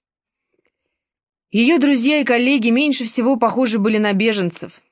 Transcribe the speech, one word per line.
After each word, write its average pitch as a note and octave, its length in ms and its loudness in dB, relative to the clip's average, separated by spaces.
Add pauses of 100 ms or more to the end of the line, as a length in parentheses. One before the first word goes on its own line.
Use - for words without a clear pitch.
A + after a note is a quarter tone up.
(1600)
Ее C4 220 4
друзья C#4+ 420 2
и C#4 40 0
коллеги A#3+ 460 0
меньше C4 340 0
всего A#3+ 320 -2
похожи A#3 420 -2
были G#3+ 200 0
на G#3 140 0
беженцев — G3 680 -4 (120)